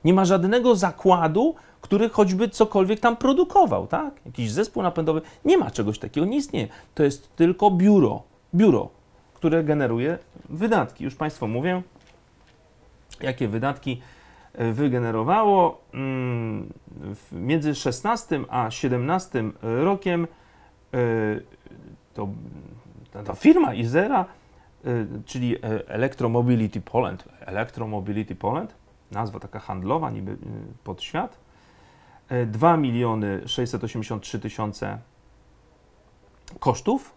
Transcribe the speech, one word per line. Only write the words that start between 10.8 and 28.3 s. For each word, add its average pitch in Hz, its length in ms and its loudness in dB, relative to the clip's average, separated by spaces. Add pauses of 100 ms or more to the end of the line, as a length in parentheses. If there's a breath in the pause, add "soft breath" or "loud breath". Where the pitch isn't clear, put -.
Już 135 120 -6
państwu 151 320 -6
mówię, 160 340 -2 (1400)
jakie 131 260 -4
wydatki, 123 540 -4 (520 loud breath)
e, 117 180 -2
wygenerowało, 143 1080 2 (120)
mm, 123 800 -4 (220)
w, - 360 -14
między 143 440 -2
szesnastym 147 720 -4
a 120 220 -2
siedemnastym 127 880 -2
rokiem, 170 680 0 (680 soft breath)
e, 127 40 -2 (1160)
to, 104 140 -8 (840)
ta, 104 120 -16
ta - 100 -8
firma 311 400 6
Izera, 175 520 2 (600 soft breath)
e, 120 200 -2 (200)
czyli, 123 300 -2
e, 110 320 -6
Electromobility 117 920 0
Poland, 98 420 -4 (160)
Electromobility 107 960 -6